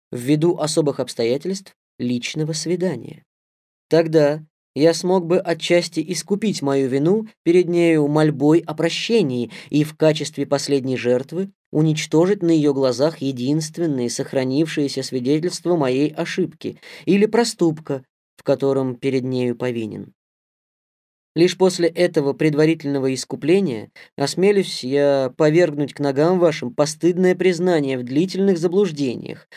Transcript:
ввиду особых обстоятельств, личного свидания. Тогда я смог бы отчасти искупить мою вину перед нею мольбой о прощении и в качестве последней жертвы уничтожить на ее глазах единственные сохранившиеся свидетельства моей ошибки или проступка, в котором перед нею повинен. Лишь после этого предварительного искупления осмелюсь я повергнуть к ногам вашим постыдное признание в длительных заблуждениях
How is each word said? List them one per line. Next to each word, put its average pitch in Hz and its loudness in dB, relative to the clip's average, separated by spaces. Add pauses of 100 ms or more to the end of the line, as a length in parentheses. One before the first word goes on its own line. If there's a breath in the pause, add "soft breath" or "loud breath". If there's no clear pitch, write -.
(120)
ввиду 151 0
особых 151 -2
обстоятельств, 143 -4 (260)
личного 123 -4
свидания. 160 -6 (640)
Тогда 156 2 (300)
я 160 4
смог 180 0
бы 175 2
отчасти 170 0
искупить 185 -4
мою 139 0
вину 170 0 (160 loud breath)
перед 170 2
нею 165 4
мольбой 151 4
о 160 -4
прощении 160 -2 (180 loud breath)
и 147 0
в 151 -10
качестве 151 0
последней 139 -2
жертвы 127 -2 (200)
уничтожить 156 2
на 170 2
ее 147 2
глазах 135 0
единственные 139 -4
сохранившиеся 135 -2
свидетельства 156 -2
моей 139 0
ошибки 165 -6 (260 loud breath)
или 202 4
проступка, 170 -2 (320)
в - -20
котором 135 0
перед 131 -2
нею 123 -2
повинен. 110 -8 (1200)
Лишь 180 2
после 180 2
этого 170 0
предварительного 147 0
искупления 143 -2 (240 loud breath)
осмелюсь 180 0
я 139 2
повергнуть 156 2
к - -10
ногам 147 2
вашим 151 0
постыдное 175 2
признание 175 0
в 123 -8
длительных 185 0
заблуждениях 160 -2